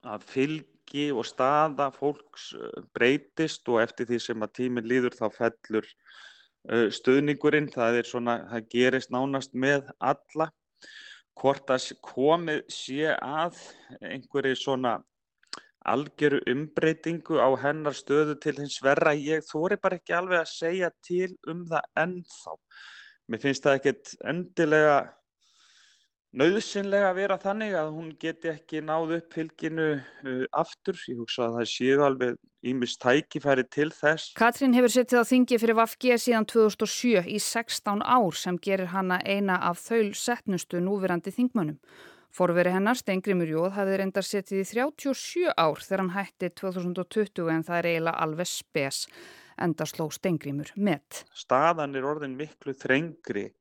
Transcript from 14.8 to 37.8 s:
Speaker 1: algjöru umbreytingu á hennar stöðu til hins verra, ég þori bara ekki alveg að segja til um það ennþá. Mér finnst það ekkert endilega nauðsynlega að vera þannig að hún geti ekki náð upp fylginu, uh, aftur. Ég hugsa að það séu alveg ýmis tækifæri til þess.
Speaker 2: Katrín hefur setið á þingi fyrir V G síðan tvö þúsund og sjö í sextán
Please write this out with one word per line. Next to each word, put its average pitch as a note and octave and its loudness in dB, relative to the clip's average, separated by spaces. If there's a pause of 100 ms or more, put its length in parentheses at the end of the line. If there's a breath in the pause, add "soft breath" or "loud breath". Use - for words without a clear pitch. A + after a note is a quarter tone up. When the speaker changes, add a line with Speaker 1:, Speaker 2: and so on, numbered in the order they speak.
Speaker 1:
algjöru C#3+ 0
umbreytingu D#3 0
á B2+ 6
hennar C#3+ -2
stöðu D3 0
til D3+ -4
hins C#3+ -8
verra, D3+ 4
ég D3+ -2
þori F#3 -2
bara F#3 0
ekki - -6
alveg F3 2
að - -8
segja E3+ -2 (100)
til F3+ -4 (160)
um F3 -8
það D#3+ -4 (160)
ennþá. F3+ -12 (800 loud breath)
Mér A2 -6
finnst C3+ 0
það C#3 6
ekkert - -2 (160)
endilega D#3 4 (1400 soft breath)
nauðsynlega G3 2
að F3+ -2
vera G3 0
þannig G3+ -4
að D#3 -2
hún D#3+ -10
geti E3 -6
ekki D#3 -8
náð D#3+ -2
upp E3 -10
fylginu, D#3+ -4 (120)
uh, C3 -6
aftur. E3 -4 (120)
Ég A#2+ -6
hugsa A#2 -2
að A#2 -4
það A2+ 0
séu C3+ 4
alveg C3 2 (240)
ýmis B2 -2
tækifæri C3+ 2
til D3+ 0
þess. D#3 0
Speaker 2:
Katrín A#3+ 4
hefur B3 6
setið B3 4
á A3+ 4
þingi B3+ 4
fyrir A3+ 4
V A3+ 6 (140)
G B3 4
síðan A3+ 2
tvö A3+ 4
þúsund G#3+ 2
og - -4
sjö A3+ 2
í G#3+ -4
sextán - -2